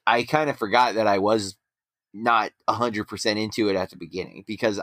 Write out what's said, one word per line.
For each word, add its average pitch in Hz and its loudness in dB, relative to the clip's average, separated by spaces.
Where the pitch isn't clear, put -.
I 120 2
kind 151 0
of - -4
forgot 117 2
that 110 2
I 101 4
was 101 0
not 110 0
a 113 2
hundred 107 -2
percent 104 -2
into 107 0
it 95 2
at 92 -2
the 92 -20
beginning, 87 -12
because 104 -2